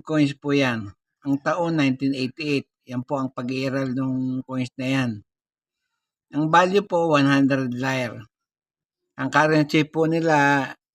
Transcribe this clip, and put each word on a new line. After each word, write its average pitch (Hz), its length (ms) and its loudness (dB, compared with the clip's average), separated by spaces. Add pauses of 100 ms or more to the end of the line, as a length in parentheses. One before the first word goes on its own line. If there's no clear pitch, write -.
coins 151 240 2
po 143 240 -4
yan. 123 320 0 (400)
Ang 139 160 0
taon 170 320 -2
nineteen 139 400 0
eighty-eight. 135 540 -4 (180)
Yan 123 160 -8
po 143 160 -4
ang 131 140 -4
pag-iiral 131 580 -4
ng 131 560 -4
coins 131 320 -6
na 127 80 -6
yan. 131 240 0 (1200)
Ang 147 160 0
value 185 400 4
po, 170 240 0
one 143 160 6
hundred 135 480 2
lyre. 123 480 -4 (960)
Ang 135 140 -4
currency 156 500 4
po 160 240 -2
nila, 147 640 2 (260)